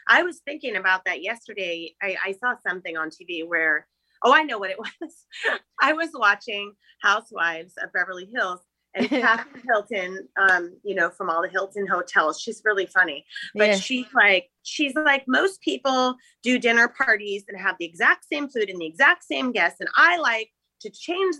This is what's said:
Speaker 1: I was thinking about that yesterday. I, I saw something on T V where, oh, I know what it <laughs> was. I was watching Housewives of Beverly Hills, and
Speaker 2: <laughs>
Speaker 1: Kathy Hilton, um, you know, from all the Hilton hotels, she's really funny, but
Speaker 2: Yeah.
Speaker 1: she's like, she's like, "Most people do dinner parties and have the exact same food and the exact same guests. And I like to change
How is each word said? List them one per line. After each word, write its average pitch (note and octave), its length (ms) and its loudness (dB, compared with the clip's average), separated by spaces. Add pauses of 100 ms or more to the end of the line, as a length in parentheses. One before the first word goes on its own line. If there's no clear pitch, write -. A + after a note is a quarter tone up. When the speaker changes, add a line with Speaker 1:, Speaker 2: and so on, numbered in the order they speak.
Speaker 1:
I C4 160 6
was F4+ 220 -8
thinking C#4 320 -6
about F#3 280 0
that F3 160 -4
yesterday. F#3 800 -8
I, G3 140 -4 (120)
I G3 60 -4
saw B3 200 -4 (120)
something F3+ 300 -6
on D#3+ 140 -6
T E3+ 160 -20
V E3+ 180 -8
where, D#3+ 440 0 (360)
oh, B3 100 8
I D#4 100 6
know B3+ 140 -6
what G3 120 -6
it F#3+ 100 -10
<laughs> - 220 -14
was. - 240 -16 (560)
I C#4 120 4
was D#4+ 200 -4
watching G#3 600 0 (280)
Housewives F3+ 720 -2 (100)
of F#3+ 80 -10
Beverly F#3 420 -4
Hills, F#3+ 280 -4 (320)
and - 160 -2
Speaker 2:
<laughs> - 0 -
Speaker 1:
Kathy A#3+ 580 0
Hilton, G3+ 600 -2 (120)
um, F3+ 340 4 (120)
you G3 100 -2
know, F3 140 2
from F3+ 200 -6
all E3 120 0
the F#3 80 -2
Hilton G3 360 -4
hotels, F3 540 0
she's - 240 -10
really G3 220 0
funny, E3 400 0 (300)
but G#3 120 4
Speaker 2:
Yeah. G#3 80 4
Speaker 1:
she's B3 400 -2
like, G3+ 340 4 (140)
she's C#4+ 320 -4
like, C#4+ 320 2
"Most D#4 340 0
people B3+ 540 0 (260)
do B3 160 2
dinner A#3+ 300 4
parties G#3 640 -2
and G3 100 -12
have F#3 200 -2
the E3+ 60 -6
exact A3 460 0
same D4 160 -4
food G#3+ 220 -4
and F#3 100 -10
the D#3+ 80 -6
exact C#4 380 2
same C4+ 260 -4
guests. F3+ 300 0
And - 160 -8
I E4+ 200 6
like A3+ 320 -2 (320)
to G#3+ 80 -12
change F4+ 500 -2